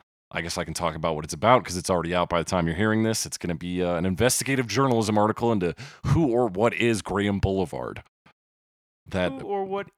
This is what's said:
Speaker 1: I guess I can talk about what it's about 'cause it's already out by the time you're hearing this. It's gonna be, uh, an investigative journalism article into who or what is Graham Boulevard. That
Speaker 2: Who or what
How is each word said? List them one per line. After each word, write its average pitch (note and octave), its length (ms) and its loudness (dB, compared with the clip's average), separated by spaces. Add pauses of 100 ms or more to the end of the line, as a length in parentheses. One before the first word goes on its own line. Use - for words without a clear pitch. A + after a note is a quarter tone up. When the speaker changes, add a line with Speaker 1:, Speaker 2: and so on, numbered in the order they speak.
(320)
Speaker 1:
I E2+ 100 -4
guess E2+ 160 -6
I F2 60 -4
can D#2+ 100 -8
talk E2 220 -2
about D#2+ 180 -2
what D2+ 100 -6
it's - 80 -10
about G2+ 320 4
'cause F2 140 -6
it's E2+ 100 -4
already E2+ 260 0
out F2 140 2
by G2+ 120 0
the F#2+ 40 -2
time F2 220 0
you're E2 100 -2
hearing A2 280 2
this. A2+ 200 -2
It's - 140 -10
gonna F2 160 -4
be, F2+ 280 -4
uh, F2 120 0
an E2 100 -2
investigative A#2+ 640 0
journalism A2+ 500 2
article G#2+ 340 4
into F2 240 0 (340)
who D3 220 4
or A#2+ 180 4
what G2 260 2
is G#2+ 260 2
Graham G2+ 400 0
Boulevard. E2+ 600 -2 (1040)
That F2+ 220 0
Speaker 2:
Who - 160 -10
or G3 180 -4
what G3 340 -6